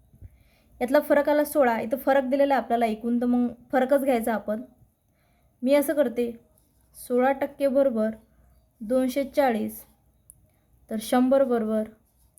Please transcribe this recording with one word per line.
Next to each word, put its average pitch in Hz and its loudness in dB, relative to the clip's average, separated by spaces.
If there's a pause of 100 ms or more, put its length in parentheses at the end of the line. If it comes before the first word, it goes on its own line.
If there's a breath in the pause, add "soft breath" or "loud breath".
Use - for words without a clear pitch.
(800 soft breath)
यातला 254 2
फरक 294 2
आला 294 2
सोळा, 262 0
इथं 226 -4
फरक 269 2
दिलेला 277 2
आपल्याला 233 -2
एकूण, 233 -4
तर 247 -2
मग 247 0 (240)
फरकच 254 2
घ्यायचा 240 0
आपण. 214 -6 (1000)
मी 262 2
असं 294 2
करते, 240 0 (680)
सोळा 254 0
टक्के 277 -4
बरोबर 233 0 (640)
दोनशे 254 -2
चाळीस, 226 -2 (1080)
तर 226 -6
शंभर 262 4
बरोबर 220 -2 (500)